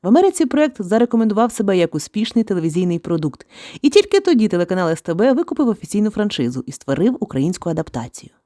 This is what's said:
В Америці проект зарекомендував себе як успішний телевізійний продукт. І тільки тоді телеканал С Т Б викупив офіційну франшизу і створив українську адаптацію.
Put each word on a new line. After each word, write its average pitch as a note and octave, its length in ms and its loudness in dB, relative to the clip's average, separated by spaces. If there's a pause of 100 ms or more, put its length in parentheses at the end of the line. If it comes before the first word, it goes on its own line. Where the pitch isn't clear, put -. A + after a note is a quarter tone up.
В F3 40 -2
Америці E4+ 380 6
проект C#4 360 0
зарекомендував A3+ 680 2
себе G3 260 0
як E3+ 180 2
успішний G#3+ 480 -2
телевізійний F3 560 0
продукт. D#3+ 480 -4 (340)
І C#4+ 80 4
тільки G4+ 300 0
тоді C#4 280 2
телеканал F3 420 0
С E3 120 -2
Т E3+ 120 -6
Б A#3 200 2
викупив D4 340 -2
офіційну G#3 420 -2
франшизу D3+ 580 -4
і - 40 -12
створив E3+ 480 -2
українську E3 500 -4
адаптацію. - 600 -8 (160)